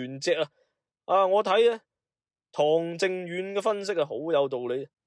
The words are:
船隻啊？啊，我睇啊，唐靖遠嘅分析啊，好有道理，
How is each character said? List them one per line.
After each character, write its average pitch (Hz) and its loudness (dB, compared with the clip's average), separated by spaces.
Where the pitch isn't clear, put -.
船 135 -12
隻 170 0
啊？ 151 -2
啊， 190 2
我 202 4
睇 220 4
啊， 226 -6
唐 147 0
靖 185 -2
遠 185 -6
嘅 202 -2
分 202 -2
析 196 -6
啊， 165 0
好 123 -8
有 143 2
道 123 -6
理， 127 -4